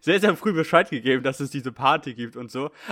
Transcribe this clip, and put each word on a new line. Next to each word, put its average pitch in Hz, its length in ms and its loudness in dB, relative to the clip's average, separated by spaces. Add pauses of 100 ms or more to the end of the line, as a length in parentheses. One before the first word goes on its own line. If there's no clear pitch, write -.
sehr, 185 180 2
sehr 196 160 4
früh 214 160 -2
Bescheid 170 380 2
gegeben, 127 340 0
dass 131 160 -2
es 139 120 -6
diese 131 200 -8
Party 135 420 0
gibt 117 220 -10
und 123 160 -12
so. 139 180 -6 (220)